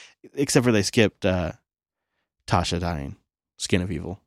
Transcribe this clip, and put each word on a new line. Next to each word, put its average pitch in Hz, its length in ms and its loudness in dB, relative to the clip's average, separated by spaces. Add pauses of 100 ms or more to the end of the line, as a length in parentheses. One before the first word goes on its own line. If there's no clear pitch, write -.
(340)
except 139 320 2
for 120 80 4
they 104 80 4
skipped, - 440 2
uh, 92 280 0 (920)
Tasha 87 320 0
dying, 82 360 -6 (420)
Skin 95 240 -2
of 92 100 -6
Evil. 85 360 -10